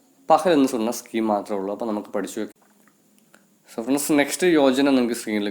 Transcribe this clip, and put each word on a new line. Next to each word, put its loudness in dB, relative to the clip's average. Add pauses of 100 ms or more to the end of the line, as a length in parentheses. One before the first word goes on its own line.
(300)
പഹൽ 4
എന്ന് 4
പറഞ്ഞ -2
സ്കീം -4
മാത്രമേ -4
ഉള്ളൂ. -6
അപ്പോൾ -6
നമുക്ക് -6
പഠിച്ചു -6
വെക്കാം. -10 (1120)
So -10
ഫ്രണ്ട്സ്, -2
നെക്സ്റ്റ് 0 (120)
യോജന 4 (100)
നിങ്ങൾക്ക് 0
സ്ക്രീനിൽ -4